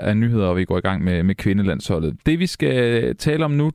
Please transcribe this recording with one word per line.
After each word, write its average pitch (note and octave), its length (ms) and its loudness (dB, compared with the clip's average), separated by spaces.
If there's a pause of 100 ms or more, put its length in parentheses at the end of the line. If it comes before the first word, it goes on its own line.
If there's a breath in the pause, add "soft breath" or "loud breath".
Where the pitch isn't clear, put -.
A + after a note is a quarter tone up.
er G#2 60 2
nyheder, A2 320 2
og F2+ 100 0
vi F#2 80 0
går F2+ 140 -2
i - 20 -2
gang F#2+ 240 -2
med, F2+ 180 0
med F#2+ 120 2
kvindelandsholdet. F#2+ 800 -2 (100)
Det, D#3+ 120 2
vi F3+ 80 0
skal A#2+ 720 0
tale D#3 280 0
om D3 60 0
nu, D3 240 2